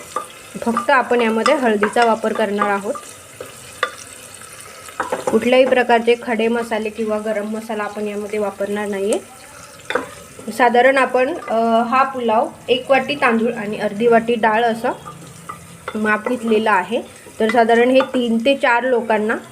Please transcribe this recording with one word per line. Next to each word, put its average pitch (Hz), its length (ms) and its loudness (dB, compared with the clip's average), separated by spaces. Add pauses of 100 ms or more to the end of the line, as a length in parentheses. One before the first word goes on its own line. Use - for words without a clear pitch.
(600)
फक्त 233 280 -2
आपण 240 320 2
यामध्ये 220 320 2
हळदीचा 233 520 2
वापर 220 280 0
करणार 208 360 -2
आहोत. 202 240 -4 (2500)
कुठल्याही 240 340 4
प्रकारचे 233 580 2
खडे 226 240 -2
मसाले 226 420 -4
किंवा 214 280 -4
गरम 214 300 -4
मसाला 214 360 -6
आपण 208 240 -6
यामध्ये 208 320 -6
वापरणार 202 480 -4
नाहीये. 202 320 -2 (1300)
साधारण 247 460 4
आपण, 262 360 2 (160)
अ, 226 320 2
हा 262 220 2
पुलाव 254 460 -2 (200)
एक 254 220 0
वाटी 262 240 2
तांदूळ 233 380 2
आणि 214 240 -6
अर्धी 208 300 -2
वाटी 233 280 4
डाळ 220 280 2
असं 233 280 0 (1040)
माप 214 340 0
घेतलेलं 226 420 0
आहे. 196 300 0 (380)
तर 220 100 2
साधारण 233 400 4
हे 262 100 6
तीन 247 380 0
ते 269 180 2
चार 240 280 2
लोकांना 226 520 0 (160)